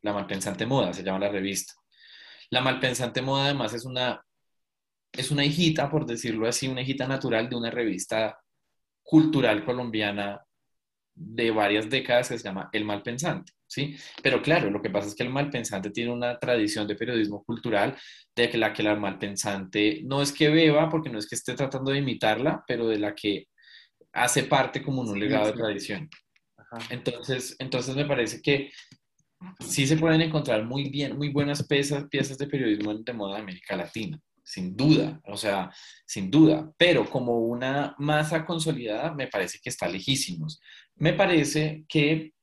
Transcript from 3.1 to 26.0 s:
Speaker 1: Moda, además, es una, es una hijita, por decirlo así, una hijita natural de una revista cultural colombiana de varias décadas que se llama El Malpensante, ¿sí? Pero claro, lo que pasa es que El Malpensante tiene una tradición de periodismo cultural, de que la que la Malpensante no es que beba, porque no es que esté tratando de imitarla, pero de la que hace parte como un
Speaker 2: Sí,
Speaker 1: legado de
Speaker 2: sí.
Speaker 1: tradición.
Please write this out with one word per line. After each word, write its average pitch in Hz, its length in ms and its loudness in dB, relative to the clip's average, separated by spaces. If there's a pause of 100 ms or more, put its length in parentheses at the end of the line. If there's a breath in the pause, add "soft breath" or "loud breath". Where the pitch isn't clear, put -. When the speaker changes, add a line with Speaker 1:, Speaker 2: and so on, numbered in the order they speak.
Speaker 1:
Moda, 135 240 0
además, 131 280 0
es 120 120 -8
una, 127 360 -4 (920)
es - 180 -4
una 143 140 2
hijita, 156 440 4
por 147 160 0
decirlo 113 420 -2
así, 123 200 -2
una 131 140 -4
hijita 127 260 -4
natural 123 420 0
de 123 60 -4
una 117 160 -4
revista 110 640 -2 (640)
cultural 143 640 4
colombiana 107 760 -4 (760)
de 113 360 -2
varias 107 380 2
décadas 123 400 2
que 120 80 -4
se - 60 -10
llama 95 300 -6
El 107 120 -2
Malpensante, 120 680 -6 (140)
¿sí? 147 280 -6 (280 loud breath)
Pero 127 180 2
claro, 131 280 4
lo 101 120 -2
que 107 80 -4
pasa 101 180 -2
es 104 80 -10
que - 80 -4
El 123 60 -2
Malpensante 123 640 -4
tiene 120 200 -4
una 120 280 -4
tradición 110 480 0
de 104 80 -2
periodismo 107 480 0
cultural, 113 520 0 (400 loud breath)
de 120 140 4
que 120 80 -2
la 107 160 2
que 110 100 -4
la 104 120 4
Malpensante 101 1080 -2
no 135 180 0
es 143 100 0
que 151 180 4
beba, 156 400 6
porque 156 200 -2
no 113 100 -6
es 104 80 -6
que - 80 -10
esté - 180 -6
tratando 135 380 -2
de 139 80 2
imitarla, 120 680 0
pero 117 200 0
de 107 120 2
la 104 140 -2
que - 340 -4 (640 loud breath)
hace 123 320 2
parte - 380 2
como 131 200 -2
un 110 120 -4
Speaker 2:
Sí, 101 60 -4
Speaker 1:
legado 104 280 2
de 107 40 2
Speaker 2:
sí. 110 60 -6
Speaker 1:
tradición. 101 520 -4 (480)